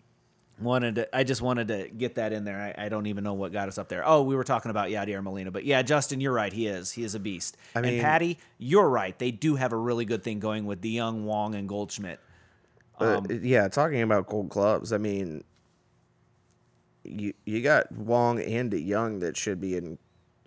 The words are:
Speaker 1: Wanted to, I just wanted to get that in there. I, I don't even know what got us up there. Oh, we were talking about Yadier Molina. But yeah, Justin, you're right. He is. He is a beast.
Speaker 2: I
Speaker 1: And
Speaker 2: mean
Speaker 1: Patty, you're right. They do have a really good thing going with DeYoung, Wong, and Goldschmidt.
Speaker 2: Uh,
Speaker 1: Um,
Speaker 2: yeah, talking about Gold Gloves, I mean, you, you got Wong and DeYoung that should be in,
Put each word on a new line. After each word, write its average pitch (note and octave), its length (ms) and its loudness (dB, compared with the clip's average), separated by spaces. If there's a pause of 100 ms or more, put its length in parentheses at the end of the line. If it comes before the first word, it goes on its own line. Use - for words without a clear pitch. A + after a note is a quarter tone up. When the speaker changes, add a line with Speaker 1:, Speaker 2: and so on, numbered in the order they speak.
(600)
Speaker 1:
Wanted A#2+ 360 2
to, A#2 200 -2
I C3 80 4
just B2 200 0
wanted A#2+ 240 0
to G2 200 -4
get A#2 280 -4
that A2 180 -2
in G#2+ 100 -4
there. G2+ 320 -6
I, G#2 100 -8
I G#2+ 40 -4
don't G#2+ 160 -2
even G2+ 180 -4
know G2+ 120 -2
what G2 160 -4
got G2+ 160 -2
us F#2+ 100 -8
up G2 120 -8
there. F2 180 -4
Oh, D#3 160 8
we C3+ 120 2
were B2+ 80 0
talking A#2+ 280 -2
about G#2 180 0
Yadier G2+ 320 -4
Molina. F#2+ 300 -6
But F#2+ 140 -6
yeah, C3+ 180 4
Justin, C#3 360 2
you're C3+ 140 0
right. G#2 180 0
He A2 140 -2
is. F#2+ 260 -4
He A#2 120 -6
is G#2 100 -6
a G#2+ 60 -6
beast. F#2+ 380 -8 (180)
Speaker 2:
I A#2 40 2
Speaker 1:
And B2 80 2
Speaker 2:
mean A#2+ 140 2
Speaker 1:
Patty, E3 380 4 (180)
you're D#3+ 320 6
right. G2+ 300 2
They B2+ 100 0
do C#3+ 260 2
have C3 160 2
a A#2 60 0
really A#2 280 2
good G#2 180 0
thing A2 160 -4
going G#2+ 260 -2
with G2+ 160 -4
DeYoung, A2+ 440 -2
Wong, G#2+ 280 -2
and G2+ 160 -6
Goldschmidt. G2+ 500 -6 (800)
Speaker 2:
Uh, A2 180 4
Speaker 1:
Um, G2 260 -4
Speaker 2:
yeah, A#2 240 4
talking C#3+ 340 0
about G#2+ 260 2
Gold G#2 220 -4
Gloves, G#2 420 2
I G#2+ 60 0
mean, G2 460 -4 (1600)
you, G2+ 300 -8 (120)
you G#2+ 160 -2
got C#3+ 300 4
Wong A#2 500 2
and A#2 300 -2
DeYoung G2+ 480 -2
that E2+ 180 -4
should F#2 240 -2
be F#2 160 -2
in, E2 220 -8 (480)